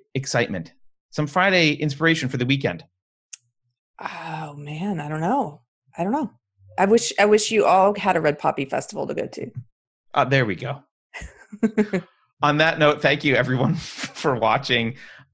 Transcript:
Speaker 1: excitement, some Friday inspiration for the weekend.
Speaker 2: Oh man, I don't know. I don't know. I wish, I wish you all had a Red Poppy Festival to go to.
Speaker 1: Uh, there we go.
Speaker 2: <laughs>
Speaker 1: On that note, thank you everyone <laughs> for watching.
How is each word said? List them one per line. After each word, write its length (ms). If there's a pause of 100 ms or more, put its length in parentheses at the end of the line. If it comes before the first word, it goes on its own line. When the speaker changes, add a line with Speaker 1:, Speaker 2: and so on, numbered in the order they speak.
(140)
Speaker 1:
excitement, 600 (360)
some 180
Friday 460
inspiration 560
for 80
the 80
weekend. 400 (1120)
Speaker 2:
Oh 560
man, 460
I 80
don't 120
know. 400 (360)
I 60
don't 100
know. 180 (460)
I 80
wish, 340
I 60
wish 260
you 140
all 320
had 180
a 60
Red 180
Poppy 260
Festival 420
to 60
go 140
to. 240 (640)
Speaker 1:
Uh, 100
there 220
we 100
go. 260 (800)
Speaker 2:
<laughs> 800
Speaker 1:
On 160
that 220
note, 220
thank 240
you 100
everyone 400
<laughs> 0
for 600
watching. 600 (380)